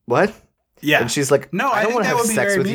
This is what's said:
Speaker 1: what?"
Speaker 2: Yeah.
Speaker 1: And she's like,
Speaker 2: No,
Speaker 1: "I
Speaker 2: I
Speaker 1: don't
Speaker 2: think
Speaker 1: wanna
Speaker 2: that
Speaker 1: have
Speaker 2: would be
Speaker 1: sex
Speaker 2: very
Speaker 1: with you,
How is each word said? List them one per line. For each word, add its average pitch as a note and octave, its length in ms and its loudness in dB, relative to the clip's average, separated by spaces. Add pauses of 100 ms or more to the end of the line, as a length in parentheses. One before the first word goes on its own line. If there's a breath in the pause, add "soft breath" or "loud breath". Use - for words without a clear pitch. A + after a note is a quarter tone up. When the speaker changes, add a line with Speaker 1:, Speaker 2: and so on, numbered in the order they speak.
Speaker 1:
what?" D#3+ 260 2 (500)
Speaker 2:
Yeah. C#3+ 200 2
Speaker 1:
And - 80 -2
she's C#3 200 -2
like, C3+ 220 0
Speaker 2:
No, A3+ 160 -2
Speaker 1:
"I - 20 0
Speaker 2:
I A#3 40 0
Speaker 1:
don't G#3 100 0
Speaker 2:
think A3+ 100 0
Speaker 1:
wanna A3+ 100 0
Speaker 2:
that - 40 -2
Speaker 1:
have - 100 0
Speaker 2:
would A#3 100 0
be A3 60 -2
Speaker 1:
sex G3+ 200 0
Speaker 2:
very F#3+ 40 0
Speaker 1:
with - 100 0
you, - 60 -2